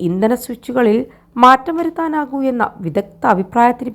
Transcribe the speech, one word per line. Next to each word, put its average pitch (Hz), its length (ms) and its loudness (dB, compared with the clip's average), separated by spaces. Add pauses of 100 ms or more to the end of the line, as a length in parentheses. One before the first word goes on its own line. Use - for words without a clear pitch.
ഇന്ധന 202 360 0
സ്വിച്ചുകളിൽ 233 540 0 (460)
മാറ്റം 262 360 4
വരുത്താനാകൂ 311 600 -4 (120)
എന്ന 240 120 -2 (220)
വിദഗ്ധ 190 380 -6 (100)
അഭിപ്രായത്തിന് 240 600 0